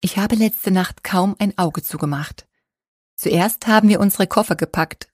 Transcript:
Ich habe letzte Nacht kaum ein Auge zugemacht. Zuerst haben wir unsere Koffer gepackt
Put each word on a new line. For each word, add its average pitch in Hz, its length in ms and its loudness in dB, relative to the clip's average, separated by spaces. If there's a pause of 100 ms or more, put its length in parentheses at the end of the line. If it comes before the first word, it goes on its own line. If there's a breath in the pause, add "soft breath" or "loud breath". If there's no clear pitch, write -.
Ich - 160 -4
habe 208 200 0
letzte 214 340 0
Nacht 185 320 0
kaum 185 380 0
ein 202 180 -2
Auge 165 240 -2
zugemacht. 147 640 -6 (720)
Zuerst - 500 0
haben 214 220 6
wir 214 100 6
unsere 196 300 2
Koffer 214 260 0
gepackt - 600 -6